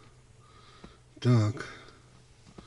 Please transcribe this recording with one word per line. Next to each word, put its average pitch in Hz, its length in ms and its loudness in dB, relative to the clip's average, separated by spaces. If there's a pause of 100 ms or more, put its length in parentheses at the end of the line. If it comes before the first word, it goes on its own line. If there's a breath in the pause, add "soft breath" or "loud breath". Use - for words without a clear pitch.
(1200 soft breath)
Так. 110 460 2 (1040 loud breath)